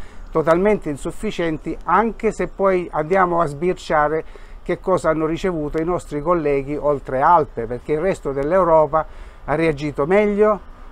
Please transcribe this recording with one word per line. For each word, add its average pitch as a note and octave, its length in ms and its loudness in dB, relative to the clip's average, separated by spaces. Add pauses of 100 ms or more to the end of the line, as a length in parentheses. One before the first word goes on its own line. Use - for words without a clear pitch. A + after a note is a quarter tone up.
(300)
totalmente E3 580 2
insufficienti, E3 960 -4
anche G#3+ 480 2
se F3+ 160 -4
poi F#3+ 420 0
andiamo E3+ 500 2
a E3+ 60 2
sbirciare D#3 800 0 (380)
che F3 180 -4
cosa E3+ 300 0
hanno D#3+ 160 0
ricevuto D#3+ 540 -2
i D#3+ 40 -2
nostri D#3+ 360 -4
colleghi D3 560 0
oltre C3+ 440 -2
Alpe, D3 460 4
perché B2 260 -4
il D3+ 80 0
resto E3 320 -2
dell'Europa D#3 720 2 (380)
ha C3+ 100 -2
reagito D3+ 520 0
meglio, G#3 540 4 (320)